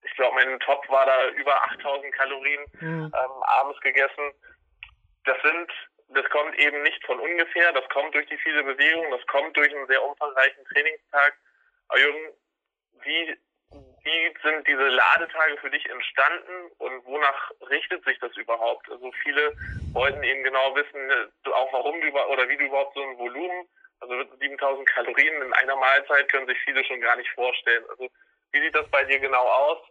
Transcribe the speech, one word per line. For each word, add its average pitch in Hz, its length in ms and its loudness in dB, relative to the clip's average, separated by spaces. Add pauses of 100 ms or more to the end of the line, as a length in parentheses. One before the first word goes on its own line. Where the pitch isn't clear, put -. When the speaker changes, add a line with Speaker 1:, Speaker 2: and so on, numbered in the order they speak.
Speaker 1:
Ich - 140 -12
glaub, 131 180 2
mein 131 240 2
Top 139 300 0
war 135 180 6
da 131 220 4
über 143 340 0
achttausend 139 500 -4
Kalorien, 139 520 -4 (160)
Speaker 2:
Mhm. 160 340 -6
Speaker 1:
ähm, 131 280 -2
abends 139 400 2
gegessen. 139 500 0 (920)
Das 131 160 2
sind, 165 280 0 (440)
das 131 160 2
kommt 151 280 0
eben 147 240 2
nicht 160 240 -2
von - 120 -2
ungefähr, 170 540 2
das 127 160 0
kommt 147 260 -2
durch 151 120 0
die 147 100 -8
viele 151 260 0
Bewegung, 147 480 2
das 123 180 -4
kommt 151 280 0
durch 147 180 4
einen 139 120 -8
sehr 135 180 2
umfangreichen 135 640 0
Trainingstag. 147 680 2 (540)
Aber 127 100 2
Jürgen, 147 340 2 (680)
wie, 160 360 -4 (680)
wie 165 380 -2
sind 156 260 0
diese 135 200 2
Ladetage 151 720 2
für 135 120 -10
dich 147 180 -4
entstanden 170 920 -2
und 127 280 -8
wonach 139 440 -2 (200)
richtet 160 340 -4
sich 131 140 0
das - 180 -10
überhaupt? 117 540 -2
Also 123 200 -12 (120)
viele 147 300 0 (420)
wollten 139 280 0
eben 131 220 -2
genau 131 320 2
wissen, 139 340 -4
äh, 123 400 -2
auch - 220 2
warum 143 280 -2
du 156 60 -2
über-, 139 220 0
oder 131 200 2
wie 143 80 0
du 143 100 -2
überhaupt 139 280 -2
so 139 80 -6
ein 131 160 -10
Volumen 175 500 -8 (340)
also 123 120 -8
mit 135 140 -4 (120)
siebentausend 139 480 -2
Kalorien 127 460 0 (120)
in 123 60 -6
einer 135 240 2
Mahlzeit 139 520 4
können 135 200 -2
sich 127 160 -2
viele 135 200 -2
schon 127 160 -6
gar 120 160 2
nicht - 140 -8
vorstellen. 120 580 0
Also 127 200 -12 (420)
wie 143 100 2
sieht 156 140 -2
das 151 160 2
bei 139 140 4
dir 135 160 2
genau 131 240 2
aus 139 340 4 (120)